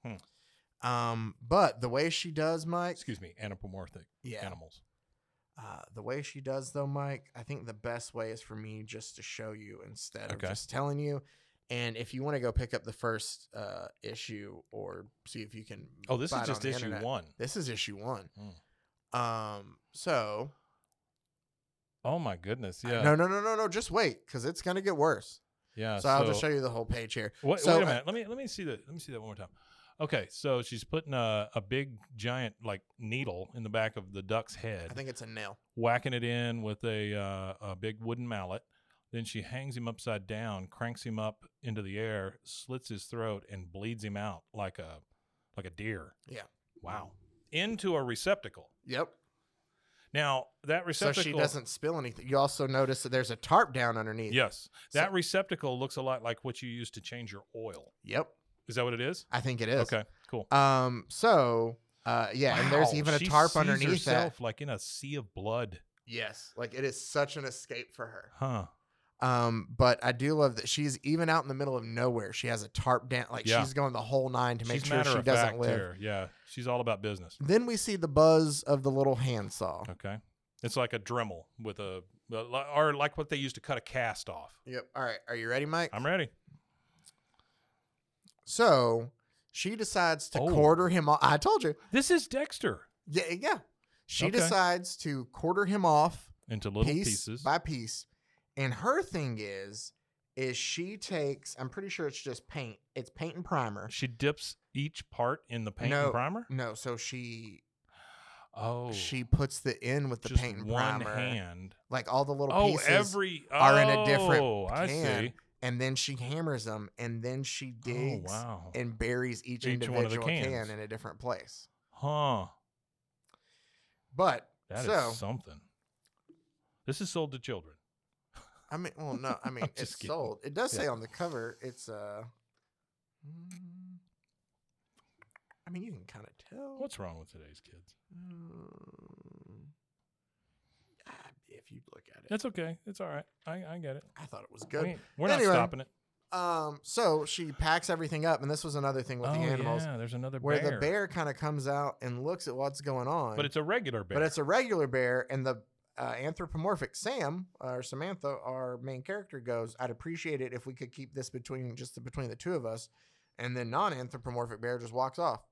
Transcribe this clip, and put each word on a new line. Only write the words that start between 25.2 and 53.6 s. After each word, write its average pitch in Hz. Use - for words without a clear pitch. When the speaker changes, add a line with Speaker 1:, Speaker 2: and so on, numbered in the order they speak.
Speaker 1:
Yeah, 110
Speaker 2:
So 117
I'll 139
just 104
Speaker 1:
so 156
Speaker 2:
show 147
you 139
the 131
whole 117
page 113
here. 107
Speaker 1:
Wait, 135
Speaker 2:
So, 175
Speaker 1:
wait 165
a 180
Speaker 2:
uh, -
Speaker 1:
minute. 131
Let 196
me, 226
let 233
me 269
see 196
that. 131
Let 147
me 165
see 143
that 113
one 110
more 104
time. 95
Okay, 147
so 127
she's 117
putting 156
a, 110
a 113
big 127
giant, 120
like, 98
needle 107
in 117
the 107
back 110
of 95
the 98
duck's 110
head. 92
Speaker 2:
I 87
think 135
it's -
a 113
nail. 107
Speaker 1:
Whacking 117
it 120
in 120
with 107
a, 107
uh, 98
a 98
big 110
wooden 120
mallet. 98
Then 117
she 104
hangs 131
him 117
upside 107
down, 107
cranks 117
him 110
up 107
into 110
the 95
air, 107
slits -
his 104
throat, 110
and 92
bleeds 104
him 101
out 101
like 101
a, 78
like 92
a 87
deer. 98
Speaker 2:
Yeah. 110
Speaker 1:
Wow. 95
Into 196
a 139
receptacle. 156
Speaker 2:
Yep. 131
Speaker 1:
Now, 143
that 160
Speaker 2:
So 175
Speaker 1:
receptacle 151
Speaker 2:
she 151
doesn't 147
spill 160
anything. 123
You 135
also 139
notice 131
that 127
there's 127
a 113
tarp 170